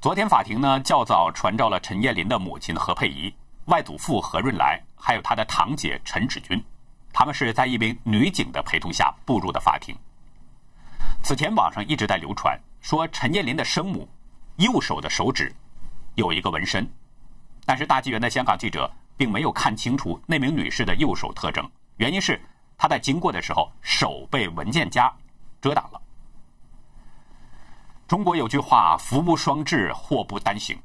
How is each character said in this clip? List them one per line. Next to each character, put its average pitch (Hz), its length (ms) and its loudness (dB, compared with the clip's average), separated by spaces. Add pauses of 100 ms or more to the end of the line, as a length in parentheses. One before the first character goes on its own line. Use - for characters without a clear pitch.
昨 156 140 2
天 202 120 0
法 135 160 4
庭 104 160 -4
呢， 135 220 4
较 135 240 2
早 87 260 4
传 - 240 -2
召 117 140 2
了 95 100 0
陈 95 220 -4
燕 120 140 2
琳 90 120 -2
的 117 120 0
母 87 200 -6
亲 - 160 -6
何 - 200 -2
佩 - 120 -2
仪、 76 280 -6 (320)
外 165 160 2
祖 - 160 -10
父 120 200 0
何 85 220 -2
润 113 160 0
来， 76 260 2 (140)
还 - 180 0
有 104 60 -4
他 - 140 0
的 107 100 -2
堂 101 320 0
姐 69 260 -4
陈 - 240 -2
芷 - 140 -4
君， 101 220 -4 (500)
他 127 120 6
们 143 100 -4
是 117 180 0
在 127 140 2
一 127 100 0
名 113 280 0
女 113 260 4
警 69 220 -2
的 - 100 -4
陪 - 160 -2
同 82 140 -4
下 - 220 4 (100)
步 120 140 2
入 92 120 -2
的 - 100 -2
法 - 180 2
庭。 - 160 -12 (1300)
此 - 120 4
前 151 200 0
网 92 180 6
上 104 140 -4
一 151 100 0
直 107 100 0
在 98 100 2
流 82 180 -4
传 - 240 0 (220)
说 160 280 0
陈 135 260 -2
燕 202 100 0
琳 123 120 -2
的 131 80 -2
生 - 220 -2
母 - 220 -6 (480)
右 202 240 4
手 73 200 -4
的 - 100 -6
手 110 220 0
指 - 200 -2 (640)
有 92 180 2
一 80 80 0
个 95 100 -2
纹 82 140 -4
身， 104 240 -2 (760)
但 131 120 2
是 139 80 -4
大 135 160 4
纪 131 100 -4
元 110 100 0
的 120 100 0
香 123 140 0
港 95 120 4
记 107 140 -4
者 67 200 -2 (260)
并 127 140 2
没 104 100 0
有 156 100 0
看 - 260 0
清 120 200 0
楚 - 300 -4
那 160 120 2
名 135 160 0
女 82 160 0
士 - 140 0
的 92 100 4
右 98 200 4
手 - 180 -4
特 - 180 -4
征， - 180 -4 (280)
原 120 160 2
因 190 80 0
是 160 200 -2 (380)
她 - 80 2
在 151 120 4
经 139 200 0
过 170 140 0
的 90 100 -4
时 - 100 -4
候 80 180 0 (120)
手 - 480 -2
被 113 200 0
文 82 200 -6
件 135 180 0
夹 120 240 4 (480)
遮 143 140 2
挡 - 160 0
了。 - 100 -14 (2000)
中 208 160 2
国 175 140 4
有 139 100 2
句 123 100 0
话 101 440 6
，“福 120 180 0
无 165 180 4
双 147 280 0
至， 101 280 0
祸 120 300 -2
不 - 160 -6
单 104 180 -2
行。” - 280 -8